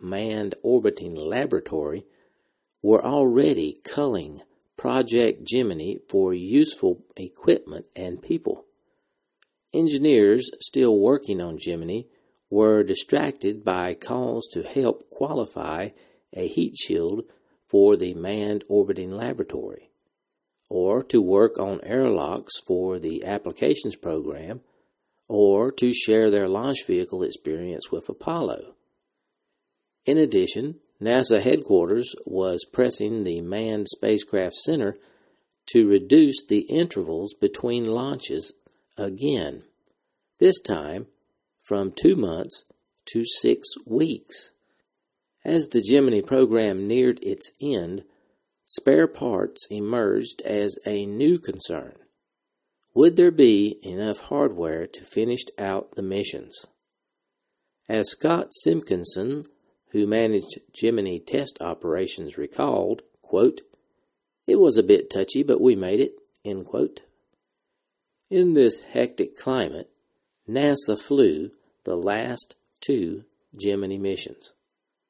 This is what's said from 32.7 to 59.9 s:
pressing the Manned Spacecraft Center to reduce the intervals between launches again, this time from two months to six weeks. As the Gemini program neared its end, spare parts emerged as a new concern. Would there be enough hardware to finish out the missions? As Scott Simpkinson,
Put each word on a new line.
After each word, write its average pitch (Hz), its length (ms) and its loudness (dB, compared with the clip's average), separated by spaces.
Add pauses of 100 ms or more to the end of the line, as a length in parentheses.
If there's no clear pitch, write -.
pressing 113 500 0
the 85 180 -4
Manned 107 480 -6
Spacecraft 101 640 -2
Center 135 420 -2 (720)
to 113 200 6
reduce 131 580 6
the 104 260 0
intervals 101 640 -4
between 120 500 -2
launches 127 680 -6 (420)
again, 98 680 -4 (760)
this 185 200 6
time 82 460 -6 (560)
from 98 300 -4
two 185 240 4
months 87 480 -4 (400)
to 117 200 -4
six - 440 2 (180)
weeks. - 680 -4 (920)
As 160 240 0
the 117 120 0
Gemini 120 400 4
program 110 680 2
neared 123 340 2
its - 300 -6 (100)
end, 98 400 -4 (640)
spare 151 400 4
parts - 640 -2
emerged 104 720 -2
as 101 420 -2
a 101 220 -4
new 139 320 2
concern. - 560 -8 (1000)
Would 170 240 6
there 175 140 8
be 110 520 6
enough 101 400 -6
hardware 85 640 -4
to - 160 -14
finish 120 400 -4 (120)
out 98 380 -8
the 101 80 -8
missions? 95 640 -8 (1200)
As 110 220 0
Scott 170 400 -2
Simpkinson, 135 960 -2 (460)